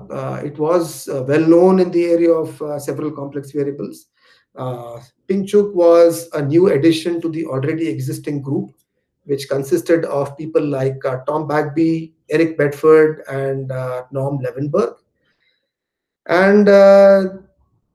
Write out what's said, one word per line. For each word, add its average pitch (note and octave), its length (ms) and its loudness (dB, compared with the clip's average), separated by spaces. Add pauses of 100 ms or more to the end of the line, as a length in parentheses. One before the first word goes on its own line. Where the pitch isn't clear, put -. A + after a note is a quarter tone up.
uh, C3+ 340 -8
it D3 140 -10
was, E3 500 -2
uh, C3+ 200 -6
well D#3 180 2
known F3+ 340 6
in F3+ 120 0
the E3+ 140 0
area E3+ 260 2
of, D#3+ 300 -2
uh, D3 180 -8
several D3 320 -8
complex C#3 400 -12
variables. C#3+ 560 -8 (480)
Uh, A#2+ 440 -12 (280)
Pinchuk G3+ 460 -2
was E3+ 600 4
a D3+ 80 -4
new E3 280 2
addition E3 520 0
to E3 80 -6
the D#3 160 -8
already D3+ 420 -4
existing C#3 540 -8
group, D3 300 -6 (540)
which C#3 220 -6
consisted E3 580 -2
of C#3 320 -6
people D#3 280 -4
like, C3+ 400 -4
uh, B2+ 220 -4
Tom D3+ 200 -4
Bagby, D#3 680 -2 (160)
Eric D#3+ 280 0
Bedford, D#3 720 2
and, C3+ 420 -6
uh, B2+ 400 -8
Norm C#3 280 -6
Levenberg. C#3+ 560 -4 (1300)
And, G3 420 4
uh, G3 580 8 (680)